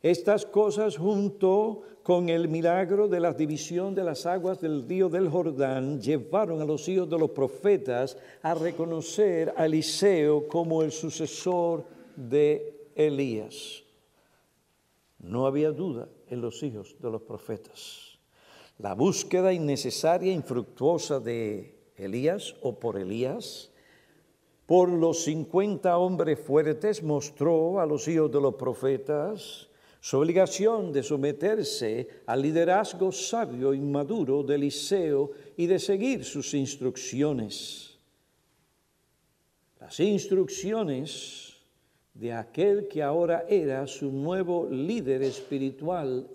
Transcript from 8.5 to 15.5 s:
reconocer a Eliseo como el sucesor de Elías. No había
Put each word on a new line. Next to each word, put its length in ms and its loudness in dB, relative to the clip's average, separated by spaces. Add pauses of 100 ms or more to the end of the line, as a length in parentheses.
reconocer 1000 0
a 120 4
Eliseo 800 4
como 340 0
el 100 2
sucesor 960 -2 (300)
de 800 0
Elías. 880 -2 (1400)
No 260 -2
había 240 2